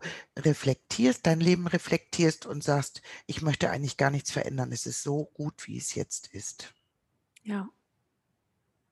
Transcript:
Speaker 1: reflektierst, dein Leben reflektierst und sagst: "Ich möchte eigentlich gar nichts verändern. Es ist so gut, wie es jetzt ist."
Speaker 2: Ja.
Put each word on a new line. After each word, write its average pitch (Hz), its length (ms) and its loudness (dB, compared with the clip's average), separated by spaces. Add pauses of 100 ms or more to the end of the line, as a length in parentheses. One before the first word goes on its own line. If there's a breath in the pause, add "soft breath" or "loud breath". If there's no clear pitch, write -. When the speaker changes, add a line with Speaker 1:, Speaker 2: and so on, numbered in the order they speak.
(380 loud breath)
Speaker 1:
reflektierst, 156 920 2
dein 160 140 6
Leben 175 260 4
reflektierst - 800 0
und 139 180 -8
sagst: 143 380 0 (260 loud breath)
"Ich - 140 -6
möchte 147 280 2
eigentlich 139 280 -4
gar 139 140 4
nichts 143 200 -2
verändern. 131 400 -2
Es 120 140 -6
ist 123 180 -6
so 147 300 -2
gut, - 340 -8
wie 113 100 -8
es - 180 -6
jetzt - 380 -6
ist." - 400 -12 (680)
Speaker 2:
Ja. 202 280 -6 (1200)